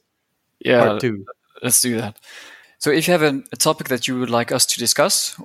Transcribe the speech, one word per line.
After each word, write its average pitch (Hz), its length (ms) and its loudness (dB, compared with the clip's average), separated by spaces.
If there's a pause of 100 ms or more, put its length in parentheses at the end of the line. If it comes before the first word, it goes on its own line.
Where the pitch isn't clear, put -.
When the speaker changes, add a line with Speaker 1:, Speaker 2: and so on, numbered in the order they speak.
(600)
Speaker 1:
Yeah, 123 240 4
Speaker 2:
Part 107 160 2
two. 104 240 -2 (380)
Speaker 1:
let's 120 180 2
do 120 200 -2
that. 104 180 -10 (600)
So 147 120 0
if 156 180 2
you 175 40 4
have 165 100 4
a, 139 200 2 (100)
a - 40 -14
topic 156 320 0
that 123 180 -2
you 127 120 -2
would 123 100 -2
like 117 240 0
us 127 140 0
to - 120 -6
discuss 143 560 0 (100)